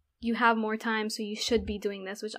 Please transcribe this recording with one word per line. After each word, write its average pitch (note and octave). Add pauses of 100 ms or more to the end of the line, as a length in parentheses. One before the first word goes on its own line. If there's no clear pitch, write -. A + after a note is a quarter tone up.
(220)
you A#3
have A#3
more A3
time, A3
so A3
you G#3
should A3
be G#3
doing G3+
this, G3
which G#3+